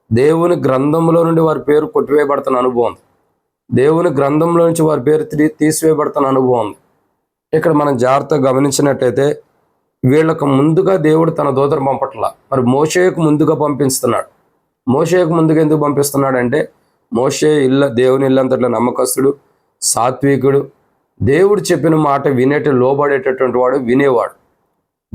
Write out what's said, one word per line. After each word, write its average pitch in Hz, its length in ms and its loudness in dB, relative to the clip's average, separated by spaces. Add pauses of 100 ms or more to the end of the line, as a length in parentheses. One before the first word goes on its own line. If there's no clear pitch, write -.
(120)
దేవుని 160 440 2
గ్రంథంలో 151 680 0
నుండి 165 180 0
వారి 156 200 0
పేరు 147 260 0
కొట్టివేయబడుతున్న 139 720 -2
అనుభవం 123 280 0
ఉంది. 95 120 -8 (840)
దేవుని 165 280 2
గ్రంథంలో 156 560 0
నుంచి 165 160 0
వారి 151 180 0
పేరు 151 240 0
తీ-, 151 240 -2
తీసివేయబడుతున్న 151 760 -2
అనుభవం 127 400 0
ఉంది. 98 100 -14 (800)
ఇక్కడ 160 160 0
మనం 147 240 0
జాగ్రత్తగా 135 540 0
గమనించినట్టయితే, 135 920 -2 (640)
వీళ్ళకు 160 420 0
ముందుగా 156 500 2
దేవుడు 160 340 2
తన 147 200 -2
దూతను 139 360 0
పంపట్లా. 131 480 -4 (180)
మరి 131 80 0
మోషేకు 156 600 0
ముందుగా 151 340 2
పంపిస్తున్నాడు. 131 720 -2 (640)
మోషేకు 165 400 0
ముందుగా 160 300 2
ఎందుకు 156 200 0
పంపిస్తున్నాడంటే, 139 880 -2 (440)
మోషే 143 520 0
ఇల్ల-, 135 240 0
దేవుని 127 380 0
ఇల్లంతట్లో 131 420 0
నమ్మకస్తుడు, 123 680 -2 (480)
సాత్వికుడు, 135 880 0 (520)
దేవుడు 185 380 2
చెప్పిన 165 340 0
మాట 147 340 0
వినేట-, 139 440 0
లోబడేటటువంటి 131 880 0
వాడు, 127 200 0
వినేవాడు, 123 540 0 (840)